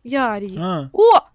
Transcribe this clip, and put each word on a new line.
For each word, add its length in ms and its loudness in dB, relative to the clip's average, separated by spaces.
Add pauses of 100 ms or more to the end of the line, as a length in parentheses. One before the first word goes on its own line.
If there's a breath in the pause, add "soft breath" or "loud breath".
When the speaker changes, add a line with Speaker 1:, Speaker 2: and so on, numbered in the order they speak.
Speaker 1:
Яри. 540 -6
Speaker 2:
А. 360 -6
Speaker 1:
О! 420 4